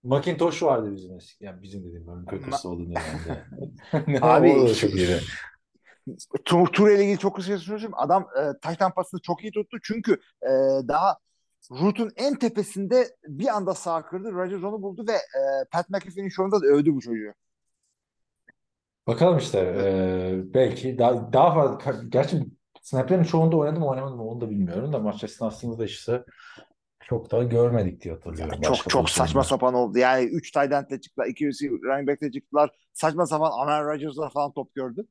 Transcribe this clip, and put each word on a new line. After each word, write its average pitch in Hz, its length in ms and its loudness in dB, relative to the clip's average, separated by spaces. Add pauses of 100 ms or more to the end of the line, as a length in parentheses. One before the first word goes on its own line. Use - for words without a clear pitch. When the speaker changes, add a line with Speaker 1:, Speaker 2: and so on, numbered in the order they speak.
Speaker 1:
McIntosh 151 600 0
vardı 117 300 2
bizim 92 240 -14
eski, - 280 -20
yani 92 160 -16
bizim 95 240 -16
dediğim, 85 220 -16
ben 87 200 -14
Packers'ta 92 420 -8
Speaker 2:
Ma- - 0 -
Speaker 1:
olduğunu 85 260 -8
herhalde. 80 500 -8 (460)
<laughs> - 160 -2
Ne, 139 140 2
Speaker 2:
Abi, 151 320 8
Speaker 1:
o 131 160 6
da 107 60 4
Speaker 2:
şu-, 110 120 0
Speaker 1:
çok - 80 0
iyiydi. 90 360 0 (1120)
Speaker 2:
Tour, 170 220 4
Tour 208 220 6
ile 202 140 6
ilgili 202 160 2
çok 196 160 -2
kısa 196 220 -4
söyleyeyim. 202 380 -10
Adam, 180 320 0 (120)
e, 143 220 -4
taş 165 160 -6
tampasını 185 440 -2
çok - 220 -6
iyi 214 80 -10
tuttu. 214 320 -8
Çünkü, 220 300 -2 (300)
e, - 40 -2 (400)
daha 185 300 2 (540)
Root'un 202 440 0
en 277 200 0
tepesinde 220 840 0 (100)
bir 156 200 -6
anda 196 280 0
sağ 165 300 -4
kırdı. 190 260 -8
Rodgers 185 320 -4
onu 208 180 -6
buldu 196 260 -10
ve, 226 60 0
e, 135 280 -2 (300)
Pat 175 180 -2
McAfee'nin 190 400 -6
şovunda 190 320 0
da 139 40 -2
övdü 147 300 6
bu 127 60 -4
çocuğu. 113 320 -8 (1700)
Speaker 1:
Bakalım 165 300 4
işte, 104 220 -2 (140)
Speaker 2:
Evet. - 140 0 (600)
Speaker 1:
e, - 40 -18
belki 127 440 0
daha, 117 360 2
daha 156 200 6
fazla 147 240 2
ka-, 120 320 -6
gerçi 143 360 0 (360)
snaplerin 165 420 2
çoğunda 165 340 4
oynadı 156 220 0
mı 151 80 0
oynamadı 131 280 -4
mı 117 140 -8
onu 120 120 -8
da 113 80 -6
bilmiyorum 101 440 -2
da 127 60 0
maç 107 240 -4
esnasında 113 560 -8
da 110 60 0
işte 117 380 -4 (760)
çok - 320 -6
da 117 120 2
görmedik 117 600 2
diye 85 100 -8
hatırlıyorum 80 480 -8
Speaker 2:
Ya - 0 -
çok, - 260 0
Speaker 1:
başka - 20 -6
Speaker 2:
çok 123 200 2
Speaker 1:
pozisyonda. - 0 -
Speaker 2:
saçma 131 340 2
sapan 127 300 2
oldu. 120 240 0
Yani 127 280 4
üç 156 260 -4
tight 143 200 0
end'le 139 300 -4
çıktılar, - 260 -6
iki 139 200 -4
receiver, 135 340 -4
running 135 280 -2
back'le 143 240 -4
çıktılar. 147 360 0 (240)
Saçma 160 320 0
sapan 151 260 0 (160)
Aaron 151 200 0
Rodgers'la 151 420 -6
falan 143 240 -2
top 135 220 -10
gördü. 135 360 -8